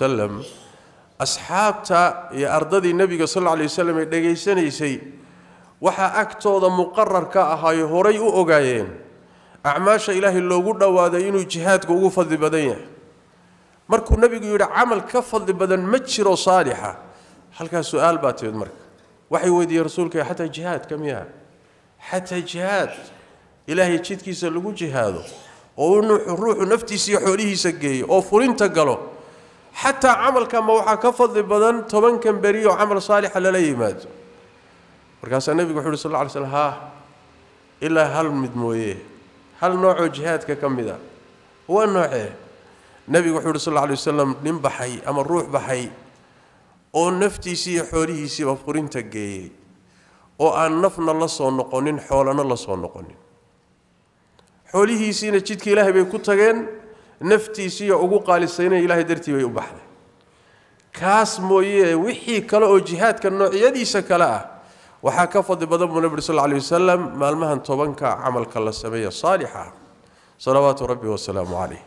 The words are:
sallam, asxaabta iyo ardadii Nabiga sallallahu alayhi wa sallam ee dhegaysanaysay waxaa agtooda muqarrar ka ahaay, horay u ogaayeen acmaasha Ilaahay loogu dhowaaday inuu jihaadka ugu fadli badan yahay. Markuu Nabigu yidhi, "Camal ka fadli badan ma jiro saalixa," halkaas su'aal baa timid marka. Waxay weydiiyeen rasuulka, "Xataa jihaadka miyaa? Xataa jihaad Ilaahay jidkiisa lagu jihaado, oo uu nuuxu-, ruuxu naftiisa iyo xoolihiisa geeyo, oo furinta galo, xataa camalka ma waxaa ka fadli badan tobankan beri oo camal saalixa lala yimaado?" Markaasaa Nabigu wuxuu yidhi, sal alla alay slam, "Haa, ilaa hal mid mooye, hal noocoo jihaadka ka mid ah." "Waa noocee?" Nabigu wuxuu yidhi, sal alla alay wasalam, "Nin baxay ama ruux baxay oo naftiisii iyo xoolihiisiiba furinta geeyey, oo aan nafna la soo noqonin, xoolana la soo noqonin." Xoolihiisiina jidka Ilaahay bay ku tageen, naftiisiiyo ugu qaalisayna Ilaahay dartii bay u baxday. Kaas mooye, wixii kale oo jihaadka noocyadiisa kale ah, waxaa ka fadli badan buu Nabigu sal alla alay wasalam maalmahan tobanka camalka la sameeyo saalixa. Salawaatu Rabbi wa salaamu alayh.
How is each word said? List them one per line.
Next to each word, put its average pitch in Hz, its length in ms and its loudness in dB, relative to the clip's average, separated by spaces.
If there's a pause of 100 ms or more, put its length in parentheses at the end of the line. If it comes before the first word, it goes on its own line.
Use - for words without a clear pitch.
sallam, 107 360 -4 (760)
asxaabta 175 1120 0
iyo 135 200 -2
ardadii 175 400 2
Nabiga 175 340 2
sallallahu 180 320 0
alayhi 151 100 -2
wa - 60 -8
sallam 170 240 0
ee 160 60 -2
dhegaysanaysay 165 880 -2 (840)
waxaa 185 320 0 (100)
agtooda 196 460 0
muqarrar 180 600 0
ka 180 240 2
ahaay, 160 300 0
horay 185 340 2
u 220 140 0
ogaayeen 147 560 4 (760)
acmaasha 202 500 2
Ilaahay 185 280 2
loogu 180 380 0
dhowaaday 185 480 4
inuu 196 160 0
jihaadka 180 500 0
ugu 190 160 4
fadli 165 280 0
badan 156 320 0
yahay. 101 160 -6 (1040)
Markuu 226 280 2
Nabigu 233 280 2
yidhi, 208 200 2
"Camal 220 400 2
ka 247 160 0
fadli 208 320 -2
badan 185 320 0
ma 226 140 2
jiro 202 360 0
saalixa," 143 600 0 (640)
halkaas 165 320 -6
su'aal 160 260 2
baa 139 160 0
timid 110 220 -8
marka. 98 320 -10 (460)
Waxay 165 200 0
weydiiyeen 165 340 2
rasuulka, 160 380 -4
"Xataa 175 240 -6
jihaadka 160 500 -8
miyaa? 135 280 -6 (840)
Xataa 185 300 -6
jihaad 175 500 -4 (760)
Ilaahay 170 320 2
jidkiisa 185 500 -8
lagu 175 220 -6
jihaado, 131 500 -4 (560)
oo 151 140 2
uu 208 100 6
nuuxu-, 208 380 2
ruuxu 202 260 0
naftiisa 208 460 -2
iyo 202 80 2
xoolihiisa 196 520 0
geeyo, 143 380 -2
oo 185 120 6
furinta 220 480 2
galo, 151 260 2 (880)
xataa 262 340 4
camalka 233 460 0
ma 220 120 2
waxaa 214 240 2
ka 240 140 2
fadli 220 320 2
badan 220 400 2
tobankan 220 560 2
beri 202 260 0
oo 190 120 6
camal 202 240 0
saalixa 196 380 0
lala 185 200 2
yimaado?" 120 480 -2 (1120)
Markaasaa 131 320 -2
Nabigu 165 260 -2
wuxuu 151 120 -4
yidhi, 147 100 -4
sal 151 100 -8
alla 156 80 -2
alay 143 120 -2
slam, 139 200 -6
"Haa, 143 220 0 (1080)
ilaa 160 240 2 (100)
hal 156 160 0
mid 127 240 -4
mooye, 113 420 -4 (600)
hal 180 180 0
noocoo 180 300 2
jihaadka 151 480 -4
ka 143 140 -2
mid 123 200 -4
ah." 92 100 -10 (680)
"Waa 208 180 2
noocee?" 156 460 0 (760)
Nabigu 165 280 2
wuxuu 160 160 -2
yidhi, 151 80 -2
sal 156 140 -4
alla 147 100 2
alay 143 160 -2
wasalam, 143 440 0
"Nin 160 160 -4
baxay 127 460 -6
ama 139 180 -2
ruux 160 280 0
baxay 127 380 -4 (1040)
oo 170 180 2
naftiisii 180 600 -4
iyo 170 100 -2
xoolihiisiiba 156 720 -4
furinta 143 460 -6
geeyey, 101 500 -10 (880)
oo 156 160 4
aan 160 260 0
nafna 175 320 0
la 160 140 0
soo 139 240 -2
noqonin, 131 560 -2
xoolana 135 360 2
la 131 120 -2
soo 104 200 -6
noqonin." 87 400 -12 (1600)
Xoolihiisiina 208 680 0
jidka 208 320 -8
Ilaahay 202 220 4
bay 185 120 6
ku 196 140 -6
tageen, 220 480 4 (540)
naftiisiiyo 196 800 0
ugu 190 160 2
qaalisayna 175 600 2
Ilaahay 170 280 2
dartii 156 260 -2
bay 135 100 0
u 123 60 -2
baxday. - 360 -10 (1120)
Kaas 208 400 2
mooye, 190 560 4
wixii 214 460 -2
kale 214 240 4
oo 196 140 8
jihaadka 190 500 0
noocyadiisa 202 720 2
kale 175 240 2
ah, 110 180 0 (600)
waxaa 143 240 2
ka 196 160 2
fadli 170 220 -2
badan 170 220 0
buu 165 140 -2
Nabigu 156 200 -2
sal 160 140 -2
alla 143 80 4
alay 143 160 2
wasalam 175 420 2 (160)
maalmahan 147 460 0
tobanka 139 600 -2
camalka 120 360 -4
la 110 120 -2
sameeyo 113 400 -6
saalixa. 143 600 -4 (640)
Salawaatu 135 500 2
Rabbi 113 200 -6
wa 104 100 -2
salaamu 92 380 -6
alayh. 90 300 -6